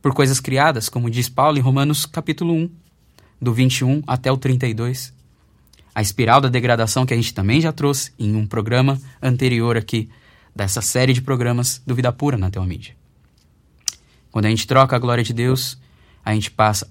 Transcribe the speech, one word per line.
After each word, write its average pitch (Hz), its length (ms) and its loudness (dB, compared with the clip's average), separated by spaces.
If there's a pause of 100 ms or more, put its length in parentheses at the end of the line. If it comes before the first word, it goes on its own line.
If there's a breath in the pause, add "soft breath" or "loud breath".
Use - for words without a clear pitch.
por 135 140 -2
coisas 135 240 2
criadas, 135 500 0
como 120 220 -4
diz 120 180 -4
Paulo 143 300 2
em - 20 0
Romanos 139 460 0
capítulo 165 480 -4
um, 165 140 -2 (720 soft breath)
do 120 140 -2
vinte 127 260 2
e 131 60 0
um 139 220 2
até 127 240 0
o 135 60 2
trinta 131 300 0
e 110 60 -2
dois. 120 400 -6 (800 soft breath)
A 110 80 -4
espiral 117 400 4
da 131 80 2
degradação 123 560 2
que 127 80 -2
a - 20 0
gente 117 200 -2
também 107 260 2
já 160 100 0
trouxe 143 460 -2
em 107 180 -2
um 107 120 -2
programa 123 520 0 (220 loud breath)
anterior 123 560 0
aqui, 110 320 -4 (460 soft breath)
dessa 101 260 -4
série 127 320 2
de 127 80 0
programas 123 640 -2
do 127 80 -2
Vida 123 180 0
Pura 143 240 -2
na 92 140 -2
Telmídia. 92 460 -8 (1400 soft breath)
Quando 107 140 0
a 107 40 2
gente 110 160 0
troca 131 300 4
a 120 40 0
glória 120 240 0
de 120 100 -4
Deus, 127 440 -2 (480 soft breath)
a 107 80 0
gente 107 160 -2
passa 107 420 0